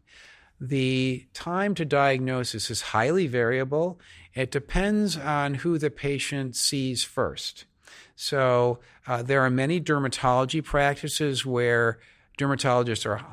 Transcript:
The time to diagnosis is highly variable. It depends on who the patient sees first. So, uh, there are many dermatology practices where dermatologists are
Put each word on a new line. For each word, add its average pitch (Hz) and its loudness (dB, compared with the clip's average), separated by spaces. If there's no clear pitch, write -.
The 131 0
time 190 -2
to 165 -4
diagnosis 131 0
is 107 -4
highly 147 2
variable. 131 0
It 127 -2
depends 190 0
on 143 0
who 165 0
the 147 0
patient 139 -4
sees 131 -2
first. - -6
So, 123 2
uh, 123 -4
there 135 2
are 131 4
many 139 0
dermatology 135 0
practices 143 0
where 120 2
dermatologists 123 2
are 101 -4